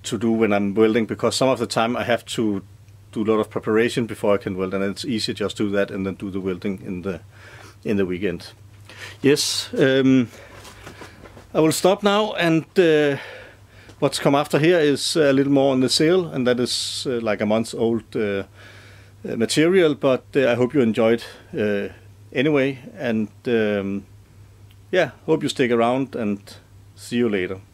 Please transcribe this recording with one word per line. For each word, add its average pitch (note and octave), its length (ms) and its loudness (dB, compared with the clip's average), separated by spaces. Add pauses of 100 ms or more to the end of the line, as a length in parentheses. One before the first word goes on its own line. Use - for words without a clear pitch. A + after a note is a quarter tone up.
to - 160 -6
do A2+ 140 0
when A2 220 2
I'm G2+ 200 0
welding, A2 320 4
because A2 300 -2
some C3 140 2
of A#2 100 0
the A2+ 80 -4
time A#2+ 280 -2
I G#2+ 80 -6
have A2+ 220 -2
to G2+ 380 -4 (480)
do A2+ 120 -4
a G2+ 60 0
lot A2 100 2
of G#2+ 120 -2
preparation A#2 560 0
before G#2 260 -2
I G2+ 40 2
can G2 200 -6
weld, F#2+ 160 -4
and G2 100 -2
it's G2 220 -6
easier A2+ 300 -4
just G2 200 -6
do G#2 140 -2
that G2+ 220 -2
and F#2+ 120 -6
then F#2+ 120 -4
do G2 160 -10
the F#2+ 100 -6
welding F#2+ 400 -6
in F2+ 220 -10
the, F2+ 180 -8 (640)
in G#2 140 -2
the F#2+ 100 2
weekend. F2 460 -6 (680)
Yes, - 560 0
um, C3 520 4 (1200)
I F#3 60 2
will D#3 120 4
stop F#3+ 300 2
now, G#3 320 0
and, E3 320 0 (140)
uh, D3+ 380 4 (840)
what's C#3+ 200 0
come C#3+ 160 2
after D3 240 0
here E3+ 200 4
is C#3+ 360 0
a D3+ 160 4
little C#3 220 2
more C#3 180 4
on B2+ 80 0
the C3 80 2
sale, E3 400 2
and C3+ 180 -4
that B2 140 2
is, - 500 -4
uh, A#2+ 120 -4
like, G#2+ 180 -2
a A2 60 0
month A2 280 0
old, A2+ 300 0 (100)
uh, A#2+ 60 -4
uh, G2+ 240 -2 (920)
material, D#3 580 2
but, C3 300 0 (100)
uh, C3 160 4
I A#2 40 2
hope B2 180 0
you C#3+ 80 4
enjoyed, A2+ 420 2 (340)
uh, G2+ 300 -2 (460)
anyway, C3+ 460 0 (180)
and, A2 320 -2 (180)
um, G2+ 580 -2 (880)
yeah, E3+ 200 0 (140)
hope D#3 160 0
you D3 60 -4
stick B2 240 0
around, A#2+ 460 0
and G#2 240 -4 (540)
see - 200 -10
you A#2+ 140 2
later. F#2+ 320 -4 (120)